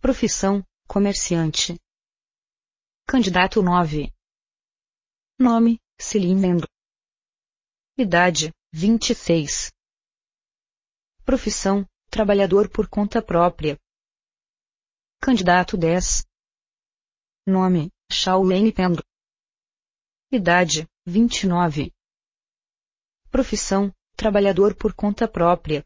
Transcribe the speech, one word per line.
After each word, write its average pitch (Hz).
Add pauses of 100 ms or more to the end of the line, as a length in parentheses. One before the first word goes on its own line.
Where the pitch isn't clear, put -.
Profissão, 202 (240)
comerciante. 175 (1300)
Candidato 190
nove. 165 (1300)
Nome, 233 (200)
Selim 190
Mendo. 180 (1300)
Idade, 175 (200)
vinte 214
e 233
seis. - (1500)
Profissão, 202 (240)
trabalhador 202
por -
conta 208
própria. 170 (1400)
Candidato 180
dez. 170 (1200)
Nome, 185 (220)
Shao 190
Wen 190
Pendo. 180 (1300)
Idade, 170 (180)
vinte 220
e 196
nove. 170 (1400)
Profissão, 202 (240)
trabalhador 196
por -
conta 208
própria. 170